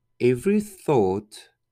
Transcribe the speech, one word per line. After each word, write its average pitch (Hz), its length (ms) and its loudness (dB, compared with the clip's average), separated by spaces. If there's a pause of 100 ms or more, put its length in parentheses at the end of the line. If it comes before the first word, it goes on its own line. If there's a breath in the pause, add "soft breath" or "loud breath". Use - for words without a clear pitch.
(220)
every 127 400 2
thought 107 880 -2 (220)